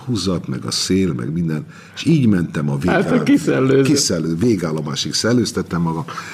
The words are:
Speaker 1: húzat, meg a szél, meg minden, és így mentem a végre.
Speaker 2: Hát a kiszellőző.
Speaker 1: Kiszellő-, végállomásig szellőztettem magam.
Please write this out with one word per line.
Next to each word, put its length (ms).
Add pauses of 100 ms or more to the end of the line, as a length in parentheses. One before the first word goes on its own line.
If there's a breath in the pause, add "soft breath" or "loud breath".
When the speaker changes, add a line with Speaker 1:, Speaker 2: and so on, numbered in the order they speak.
Speaker 1:
húzat, 420
meg 180
a 60
szél, 420
meg 180
minden, 340 (300 loud breath)
és 100
így 220
mentem 420
a 80
végre. 140
Speaker 2:
Hát 200
a 120
kiszellőző. 580
Speaker 1:
Kiszellő-, 540
végállomásig 760
szellőztettem 680
magam. 240 (280 loud breath)